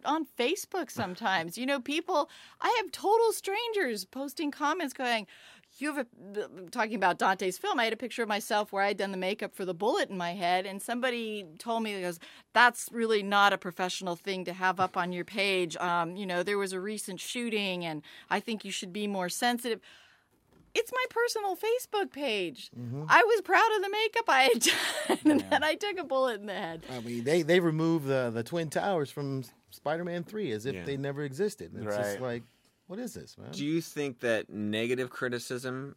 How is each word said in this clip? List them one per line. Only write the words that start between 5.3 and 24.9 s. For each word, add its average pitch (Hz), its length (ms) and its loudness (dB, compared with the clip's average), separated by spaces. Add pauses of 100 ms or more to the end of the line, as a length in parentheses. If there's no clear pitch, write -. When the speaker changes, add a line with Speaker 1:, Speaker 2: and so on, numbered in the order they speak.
Speaker 1:
"You 294 160 -4
have 269 120 -4
a," 202 640 -10
talking 226 240 -2
about 185 240 4
Dante's 185 380 2
film. 370 240 0
I 233 40 4
had 226 100 0
a - 20 -4
picture 240 260 -6
of 220 60 -2
myself 208 440 0
where 196 120 2
I 202 40 4
had 202 100 0
done 196 120 -2
the 190 60 -6
makeup 190 380 -4
for 196 100 -6
the 180 100 -2
bullet 262 360 2
in 190 80 -4
my 175 160 -2
head, 180 320 2
and 196 160 -8
somebody 240 600 -2 (180)
goes, 208 560 -2 (340)
"That's 240 400 6
really 220 300 2
not 202 320 6
a 185 40 -2
professional 180 560 -4
thing 185 300 -4
to 175 80 -4
have 185 260 0
up 185 200 2
on 180 140 -2
your 175 120 -4
page. 190 540 0
Um, 175 360 0
you 202 120 -6
know, 175 160 0
there 202 160 0
was 190 160 -2
a 185 60 -4
recent 202 400 -8
shooting, 202 680 -2
and 156 160 -4 (260)
I 190 100 2
think 214 280 -4
you 196 40 -8
should 185 220 -8
be 208 140 -4
more 185 240 -2
sensitive." 240 500 0 (920)
It's - 180 0
my 508 180 0
personal 440 460 0
Facebook 427 560 -2
page. 214 640 -4
Speaker 2:
Mm-hmm. 123 300 -6
Speaker 1:
I 320 160 10
was 440 180 4
proud 392 340 6
of 381 60 0
the 392 80 -4
makeup 440 380 0
I 277 160 6
had 240 160 6
<laughs> - 640 0